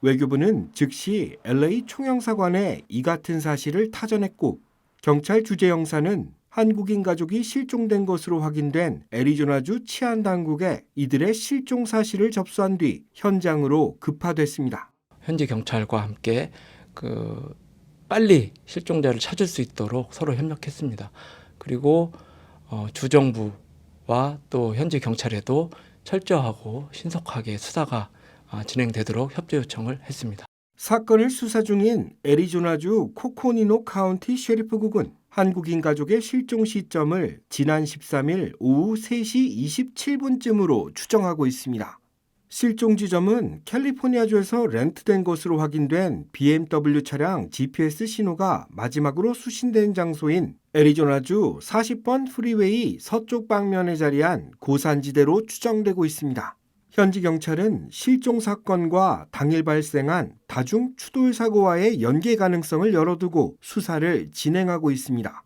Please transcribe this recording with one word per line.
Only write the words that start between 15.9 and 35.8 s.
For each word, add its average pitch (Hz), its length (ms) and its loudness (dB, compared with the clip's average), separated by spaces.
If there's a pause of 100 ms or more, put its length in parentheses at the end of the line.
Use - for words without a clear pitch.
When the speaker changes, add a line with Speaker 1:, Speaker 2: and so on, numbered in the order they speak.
Speaker 2:
함께 113 500 -2 (440)
그 110 600 -8 (540)
빨리 190 460 6 (100)
실종자를 147 560 -2
찾을 180 260 -2
수 170 140 -6
있도록 117 540 -6
서로 151 200 -2
협력했습니다. 139 760 -8 (480)
그리고, 147 540 0 (580)
어, 107 240 -6
주정부와 127 1400 0 (100)
또 117 260 -2
현지 147 260 -2
경찰에도 120 680 -2 (400)
철저하고 139 840 -2
신속하게 123 680 -8
수사가, 127 500 -6 (400)
아, 107 160 -10
진행되도록 113 720 -4
협조 165 220 -4
요청을 123 460 -6
했습니다. 110 420 -12 (320)
Speaker 1:
사건을 226 500 4
수사 233 340 -2
중인 214 520 0 (100)
애리조나주 170 880 2
코코니노 226 720 0
카운티 190 540 -2
셰리프국은 220 760 -2 (160)
한국인 175 540 0